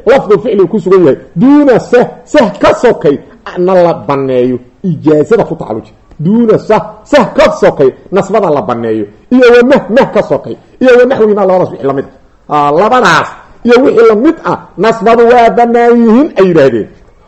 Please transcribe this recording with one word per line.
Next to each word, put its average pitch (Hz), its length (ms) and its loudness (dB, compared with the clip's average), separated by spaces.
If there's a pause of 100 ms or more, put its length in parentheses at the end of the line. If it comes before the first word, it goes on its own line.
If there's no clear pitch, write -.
lafdu 214 320 2
ficli 196 300 -2
ku 220 120 -4
sugan 185 240 2
yahay, 131 120 2 (200)
duuna 269 420 4
sah, 233 280 0 (180)
sah 247 340 0
ka 294 160 0
sokay, 160 440 0 (400)
na 180 160 0
la 170 200 2
banneeyo, 127 640 -4 (240)
ijaazada 151 640 0
ku - 120 -10
tacalluji. - 360 -12 (260)
Duuna 208 400 0
sah, - 240 -2 (220)
sah 294 200 0 (100)
ka 277 180 2
sokay, 143 380 0 (220)
nasbada 190 380 -2
la 135 120 -2
banneeyo. 110 420 -6 (260)
Iyo 247 240 4
wa 240 140 4
mah, 269 220 0
mah 226 220 2
ka 196 100 -6
sokay. - 340 -8 (240)
Iyo 254 180 2
wa 247 60 4
naxwina 214 400 0
labadaas 185 260 -2
wixii - 160 -10
la 139 60 -2
mid 135 120 -6 (440)
ah. 151 60 -6
Aa, 147 160 0
labadaas 190 580 0 (360)
iyo 240 200 2
wixii 233 240 2
la 220 60 4
mid 285 200 0 (100)
ah, 165 140 -4 (200)
nasbadu 226 500 0
waa 233 220 4
bannaan 233 460 2 (100)
yihiin, 247 300 2
ay 196 100 2
yidhaahdeen. 135 420 0 (400)